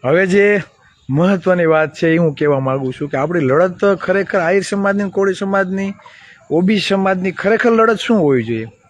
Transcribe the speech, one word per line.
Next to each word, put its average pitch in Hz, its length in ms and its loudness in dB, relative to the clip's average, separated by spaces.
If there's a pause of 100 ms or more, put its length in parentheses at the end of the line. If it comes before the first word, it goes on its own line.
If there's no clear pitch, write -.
હવે 170 220 2
જે 202 360 2 (480)
મહત્ત્વની 180 560 2
વાત 156 280 2
છે 165 140 0
એ 160 80 4
હું 160 180 0
કહેવા 143 260 0
માગું 131 320 -2
છું 147 160 -8
કે 143 80 -6
આપણી 160 240 -2
લડત 160 380 2
તો 202 180 2
ખરેખર 190 440 -2
આહિર 180 220 0
સમાજની, 202 480 -2
કોળી 196 240 -2
સમાજની, 196 600 -4 (560)
ઓ 160 100 2
બી 196 180 2
સી - 100 -4
સમાજની 190 440 -2
ખરેખર 220 380 0
લડત 226 280 2
શું 226 200 0
હોવી 139 240 2
જોઈએ 113 240 -6 (240)